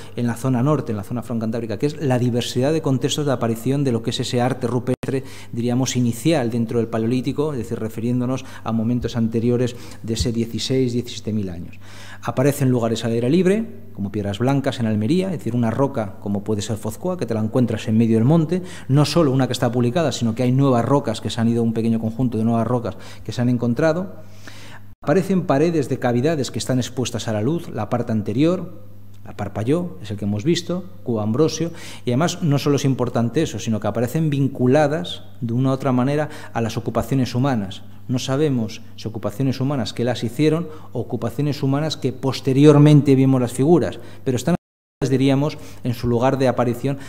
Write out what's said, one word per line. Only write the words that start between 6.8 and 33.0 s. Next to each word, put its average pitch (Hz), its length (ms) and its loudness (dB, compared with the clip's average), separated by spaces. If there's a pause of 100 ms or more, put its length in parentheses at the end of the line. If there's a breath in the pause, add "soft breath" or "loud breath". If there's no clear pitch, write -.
Paleolítico, 127 640 0
es 135 60 -6
decir, 113 200 -6
refiriéndonos 120 680 -2 (200 loud breath)
a 113 80 -4
momentos 117 440 0
anteriores 117 600 0 (260 loud breath)
de 110 120 -4
ese 120 180 -2
dieciséis, 117 640 -2
diecisiete 117 380 -6
mil 104 160 -2
años. 87 300 -10 (440 loud breath)
Aparecen 131 480 2
lugares 113 340 0
al 117 80 0
aire 120 180 0
libre, 185 640 0
como 101 180 -6
Piedras 101 280 -2
Blancas 135 400 0
en 113 60 0
Almería, 113 420 2
es 170 100 -4
decir, 113 160 -4
una 117 160 2
roca 117 500 -2
como 101 240 -2
puede 107 160 0
ser 104 160 -4
Fozcoa, 180 400 -6
que 156 80 -4
te 117 80 -4
la 113 80 0
encuentras 110 480 0
en 110 80 4
medio 113 200 4
del 110 80 4
monte, 165 380 4 (260 loud breath)
no 139 180 6
solo 160 240 4
una 131 160 2
que 131 80 -2
está 123 180 0
publicada, 123 400 0
sino 113 220 0
que 127 80 -2
hay 123 100 2
nuevas 131 320 4
rocas 120 380 2
que 107 80 -2
se 113 100 -4
han 113 80 4
ido, 117 140 2
un 113 100 0
pequeño 113 260 0
conjunto 110 380 0
de 110 80 2
nuevas 113 220 2
rocas 113 300 -2 (280 loud breath)
que - 60 -10
se 117 100 -4
han 123 80 2
encontrado. 147 680 0 (840 loud breath)
Aparecen 185 460 2
paredes 151 420 2
de 120 120 -2
cavidades 127 500 0
que - 80 -6
están 127 200 0
expuestas 120 500 -4
a 110 40 -2
la 104 100 0
luz, 170 260 -2
la 117 200 -6
parte 120 220 -2
anterior, 135 760 0 (400)
la - 120 -16
Parpalló, 131 640 -2
es 110 80 -10
el 107 60 -6
que 104 80 -6
hemos 104 200 -2
visto, 175 400 -2 (180)
Cuba 110 200 -2
Ambrosio, 156 480 0 (340 loud breath)
y 123 60 -2
además 151 320 0
no 143 160 2
solo 143 180 2
es 127 80 0
importante 123 580 0